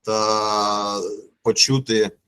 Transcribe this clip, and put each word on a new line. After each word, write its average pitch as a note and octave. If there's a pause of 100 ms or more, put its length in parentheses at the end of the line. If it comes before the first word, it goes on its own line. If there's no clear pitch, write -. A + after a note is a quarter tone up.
та G#2+ (400)
почути A2 (160)